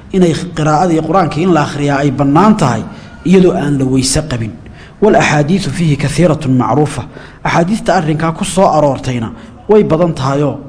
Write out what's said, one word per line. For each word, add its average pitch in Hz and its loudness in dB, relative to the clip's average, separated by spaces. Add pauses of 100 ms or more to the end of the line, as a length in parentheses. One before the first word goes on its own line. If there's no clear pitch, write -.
(120)
inay 180 2
qiraa'ada 156 -2
iyo 156 0
Qur'aanka 156 0
in 185 2
la 151 2
akhriyaa 143 -2
ay 143 0
bannaan 151 2
tahay 120 0 (420)
iyadoo 180 4
aan 143 -2
la 131 0
weyse 131 0
qabin. 113 -8 (360)
والأحاديث 151 2
فيه 147 0
كثيرة 143 0
معروفة. 127 0 (420)
Axaadiista 170 0
arrinkaa 160 -2
ku 160 -6
soo 185 0
aroortayna 131 0 (360)
way 208 4
badan 170 0
tahayoo 135 -2 (100)